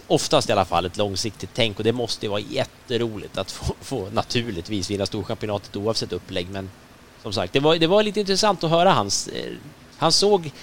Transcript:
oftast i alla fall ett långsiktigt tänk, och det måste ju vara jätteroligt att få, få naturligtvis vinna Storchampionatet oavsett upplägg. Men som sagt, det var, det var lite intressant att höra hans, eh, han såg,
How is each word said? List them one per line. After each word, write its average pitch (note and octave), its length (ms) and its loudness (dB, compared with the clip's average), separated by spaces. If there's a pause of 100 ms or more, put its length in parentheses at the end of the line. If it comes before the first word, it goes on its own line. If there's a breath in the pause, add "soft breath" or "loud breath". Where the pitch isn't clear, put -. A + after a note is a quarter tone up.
oftast C#3+ 420 4
i - 20 2
alla G2 140 4
fall F2 200 2
ett F2+ 120 -6
långsiktigt G2+ 560 -4
tänk, A2+ 240 0
och A2 60 -2
det A2+ 100 4
måste A#2+ 320 -4
ju G#2+ 40 -4
vara G2+ 100 -2
jätteroligt A2+ 960 -4
att F#2+ 140 -4
få, - 300 -4
få G#2 320 -6
naturligtvis G#2+ 760 -2
vinna G2+ 140 0
Storchampionatet G#2 680 -6
oavsett G#2+ 380 -4
upplägg. F2+ 380 -6
Men F#2+ 180 -8 (540)
som A2 100 -8
sagt, G2 200 0
det C#3 60 4
var, D#3 160 6
det E3 120 4
var G#3 160 6
lite G#3 160 -2
intressant G3 440 0
att D#3+ 60 0
höra E3+ 220 6
hans, G#2 360 0
eh, B1 240 -8 (460)
han E3 140 2
såg, F#3 400 4 (120)